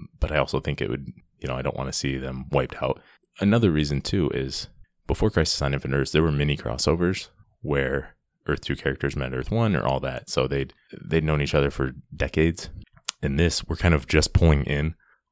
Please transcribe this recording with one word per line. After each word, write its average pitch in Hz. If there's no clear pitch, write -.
but 69
I 76
also 69
think 71
it 55
would, 67
you -
know, 65
I 65
don't 65
wanna 67
see 67
them 65
wiped -
out. -
Another 104
reason 73
too 85
is 67
before -
Crisis -
on 69
Infinite 67
Earths, 67
there 78
were 80
mini 71
crossovers 82
where 69
Earth 73
two -
characters 69
met 65
Earth 64
one 110
or 60
all 67
that. 127
So -
they'd, 139
they'd 80
known 76
each 71
other 71
for 65
decades. -
In 69
this, 85
we're 80
kind 87
of 73
just 78
pulling 76
in 73